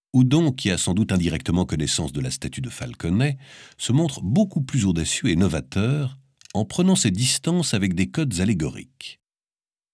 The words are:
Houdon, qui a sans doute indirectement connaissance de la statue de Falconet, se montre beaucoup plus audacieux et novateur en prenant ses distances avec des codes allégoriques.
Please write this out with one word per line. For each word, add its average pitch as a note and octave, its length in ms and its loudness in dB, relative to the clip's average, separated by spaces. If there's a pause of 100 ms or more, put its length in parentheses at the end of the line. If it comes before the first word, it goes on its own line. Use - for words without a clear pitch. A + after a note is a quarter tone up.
(140)
Houdon, C3 400 4
qui - 180 -2
a E2+ 60 0
sans F#2 160 0
doute G2+ 180 0
indirectement F2 540 0
connaissance D2+ 480 -2
de C#2+ 80 -4
la C2 100 -4
statue - 300 -8
de - 80 -6
Falconet, A#2 680 -2 (400)
se - 140 -4
montre D#3+ 300 0
beaucoup D#3+ 400 0
plus C3 240 0
audacieux E2+ 440 0
et D#2+ 60 2
novateur G2 840 0 (360)
en G2+ 100 0
prenant F#3 320 2
ses A2 160 2
distances C3+ 600 0
avec F#2+ 200 0
des F#2 160 0
codes B2+ 300 -2
allégoriques. F#2 800 -4 (760)